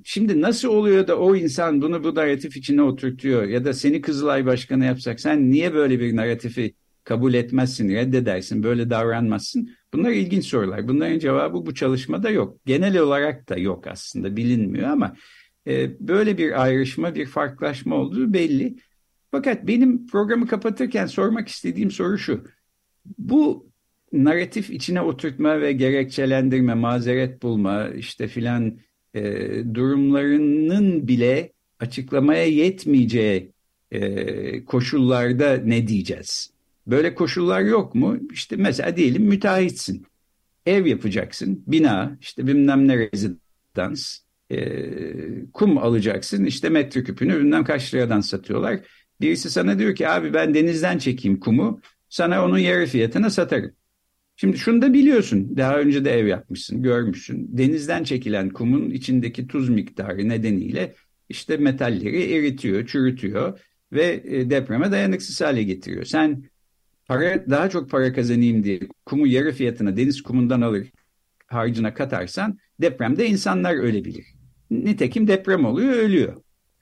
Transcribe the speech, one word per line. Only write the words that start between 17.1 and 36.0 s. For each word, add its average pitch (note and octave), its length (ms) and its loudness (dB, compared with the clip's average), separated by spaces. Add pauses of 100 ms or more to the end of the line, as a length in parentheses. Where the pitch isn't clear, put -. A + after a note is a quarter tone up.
bir D3+ 120 -6
farklılaşma D3 680 -4
olduğu G3 360 -2
belli. D#3 440 0 (540)
Fakat C4+ 360 -4
benim A#3+ 400 2
programı A3+ 400 0
kapatırken G#3+ 600 -2
sormak A3 420 -2
istediğim - 420 -4
soru F#3 280 -2
şu. - 260 -6 (720)
Bu - 500 2 (440)
naratif E3+ 580 0
içine F3 300 -4
oturtma D3+ 600 -2
ve C#3+ 120 0
gerekçelendirme, C3 1000 2
mazeret B2 680 0
bulma, G#2+ 460 -2
işte - 400 -10
filan, A#2 500 -4 (360)
e, G#2 80 -6 (520)
durumlarının C#3+ 1300 2
bile B2+ 440 2 (280)
açıklamaya C#3 640 0
yetmeyeceği, C3 1080 2 (380)
e, G2+ 760 -6
koşullarda B2+ 1000 2
ne A#2 240 2
diyeceğiz? - 720 -6 (300)